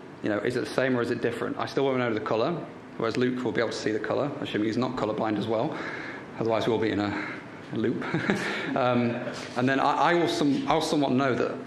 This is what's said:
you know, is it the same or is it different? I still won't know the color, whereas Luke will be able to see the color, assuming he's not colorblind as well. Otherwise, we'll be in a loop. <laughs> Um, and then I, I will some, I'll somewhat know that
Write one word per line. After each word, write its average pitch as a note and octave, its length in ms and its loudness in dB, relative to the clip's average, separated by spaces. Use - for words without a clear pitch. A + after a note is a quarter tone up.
you A2+ 60 0
know, G#2 100 0
is B2 180 0
it A2+ 80 -2
the - 40 -6
same C3 280 2
or A#2+ 40 2
is A#2 80 0
it A#2 120 -2
different? A2+ 360 -2
I A2 100 -4
still C3+ 180 0
won't C3 140 2
know A#2+ 140 2
the G#2+ 60 0
color, A#2 320 0
whereas A2+ 180 0
Luke B2+ 300 0
will G#2+ 80 -2
be A#2+ 80 2
able A2 100 2
to - 60 -4
see - 140 0
the G#2+ 80 0
color, A2 300 0
assuming G#2 260 0
he's A2 100 0
not B2 200 0
colorblind G#2+ 400 0
as G2 100 -2
well. A#2 300 0
Otherwise, A2+ 300 2
we'll A2+ 120 4
be G#2+ 120 2
in G#2 80 0
a G2+ 280 -2
loop. A#2+ 360 0
<laughs> - 40 -6
Um, A#2+ 400 2
and B2+ 140 4
then C3+ 100 4
I, C3+ 140 4
I C#3+ 220 4
will F3 120 4
some, D3 400 2
I'll D#3 140 4
somewhat D3 300 2
know C3 240 4
that - 200 0